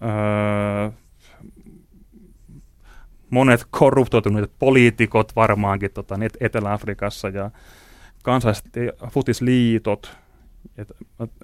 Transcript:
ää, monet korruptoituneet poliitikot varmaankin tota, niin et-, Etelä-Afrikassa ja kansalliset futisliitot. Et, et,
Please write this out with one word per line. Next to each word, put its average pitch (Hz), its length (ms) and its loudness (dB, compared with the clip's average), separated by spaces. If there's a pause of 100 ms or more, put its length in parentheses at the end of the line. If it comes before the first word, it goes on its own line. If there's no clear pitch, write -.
ää, 104 920 -4 (2500)
monet 127 400 4
korruptoituneet 117 880 2
poliitikot 117 800 2
varmaankin 101 580 0
tota, 98 220 -10
niin 107 100 -4
et-, 110 140 -8
Etelä-Afrikassa 104 880 -6
ja 98 220 -8 (720)
kansalliset 117 420 0 (460)
futisliitot. 120 1040 0 (640)
Et, 107 120 -16 (300)
et, 113 100 -8 (140)